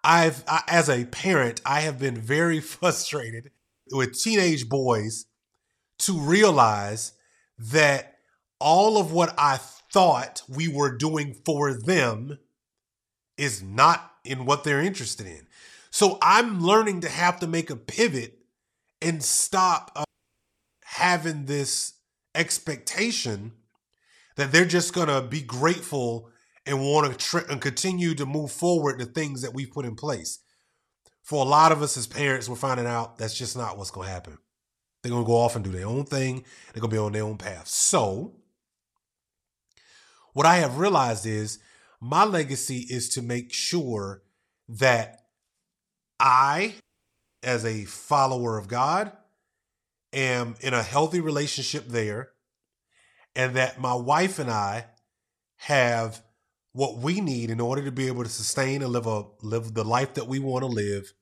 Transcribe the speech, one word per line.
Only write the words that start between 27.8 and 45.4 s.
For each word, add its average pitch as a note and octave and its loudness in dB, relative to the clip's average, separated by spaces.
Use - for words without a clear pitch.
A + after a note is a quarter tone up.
to C#3 -4
move D3 -6
forward D3+ 0
the B2 -6
things C#3 -6
that B2 -10
we C3+ -8
put C3 -8
in A2+ -8
place. A2+ -8
For D3 -2
a C3 0
lot D#3+ 8
of D3 2
us C#3+ -2
as A#2 -6
parents, C3 -2
we're B2 -8
finding B2 -2
out A#2 -4
that's A2 -6
just B2 -8
not G#2 -8
what's F#2+ -10
gonna F#2+ -10
happen. F#2 -12
They're B2 -8
gonna A#2+ 0
go A#2 4
off A#2 2
and G#2 -6
do F#2+ -6
their F#2 -8
own C3+ -4
thing. C3 -4
They're A2+ -10
gonna A2 -4
be A2 -2
on G#2 -2
their G#2+ -4
own G#2+ -8
path. F#2 -12
So C3 0
what C#3+ 2
I E3+ 8
have C3+ 2
realized C3 2
is G#2+ -6
my D3+ 2
legacy C#3 -2
is B2 -6
to C3 -4
make B2 -6
sure G#2+ -4
that A#2 2